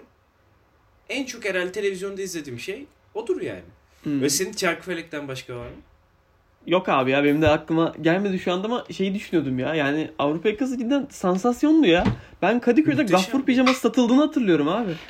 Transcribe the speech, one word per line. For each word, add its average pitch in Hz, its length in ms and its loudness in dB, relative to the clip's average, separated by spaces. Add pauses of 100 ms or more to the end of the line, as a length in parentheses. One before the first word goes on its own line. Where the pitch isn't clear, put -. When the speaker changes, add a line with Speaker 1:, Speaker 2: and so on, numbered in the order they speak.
(1080)
Speaker 1:
en 262 160 -4
çok 240 200 -10
herhalde 185 260 -2
televizyonda 196 500 -4
izlediğim 151 380 -8
şey 254 260 -10 (280)
odur 233 280 -4
yani. 101 200 -8 (420)
Speaker 2:
Hmm. 143 180 -2
Speaker 1:
Ve 143 80 2
senin 185 240 -2
Çarkıfelek'ten 165 720 -6
başka 127 280 -12
var 120 120 -12
mı? - 80 -18 (920)
Speaker 2:
Yok 185 220 0
abi 135 220 2
ya, 143 120 2
benim 147 180 4
de 156 60 6
aklıma 160 540 2
gelmedi 185 380 0
şu 180 140 -2
anda 190 140 -4
ama 233 180 -4 (120)
şeyi 190 180 -2
düşünüyordum 135 440 -2
ya. 139 160 -2
Yani 147 440 0
Avrupa 156 300 0
yakası 247 280 -2
cidden 262 340 -2
sansasyondu 240 760 2
ya. 175 160 4 (380)
Ben 220 180 2
Kadıköy'de 277 420 4
Speaker 1:
Muhteşem. 185 200 4
Speaker 2:
Gaffur 269 240 -2
pijaması 254 340 4
satıldığını 247 420 4
hatırlıyorum 196 460 2
abi. 202 240 -2 (180)